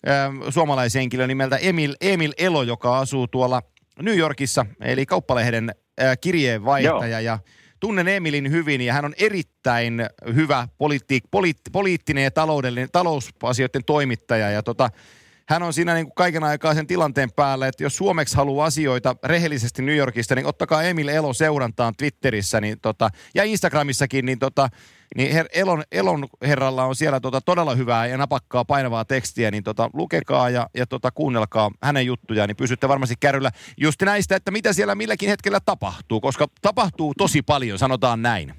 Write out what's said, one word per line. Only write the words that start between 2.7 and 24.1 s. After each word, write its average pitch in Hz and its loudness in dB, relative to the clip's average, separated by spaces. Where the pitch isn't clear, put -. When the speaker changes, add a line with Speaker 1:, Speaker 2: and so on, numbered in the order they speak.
Speaker 1:
asuu 131 -2
tuolla 127 0
New 208 2
Yorkissa, 143 0
eli 127 0
Kauppalehden, 117 0
ö, - 2
kirjeenvaihtaja. 131 0
Speaker 2:
Joo. 113 -2
Speaker 1:
Ja 110 -4
tunnen 190 0
Emilin 151 0
hyvin, 151 0
ja 123 0
hän 143 0
on 147 -6
erittäin 120 0
hyvä 139 2
poliitti-, 143 0
poliitt-, 185 0
poliittinen 170 0
ja 135 2
taloudellinen, 135 0
talousasioiden 135 0
toimittaja. 123 0
Ja 104 -2
tota, 120 0
hän 170 2
on 165 -2
siinä 170 2
niinku 165 -2
kaiken 165 2
aikaa 151 0
sen 156 -2
tilanteen 147 0
päällä, 135 0
että 131 -6
jos 143 -4
suomeksi 170 0
haluaa 143 2
asioita 131 0
rehellisesti 151 -2
New 143 0
Yorkista, 123 0
niin 135 -2
ottakaa 156 0
Emil 165 0
Elo 151 0
seurantaan 123 0
Twitterissä, 113 0
niin 107 -4
tota, 110 0
ja 190 4
Instagramissakin, 143 0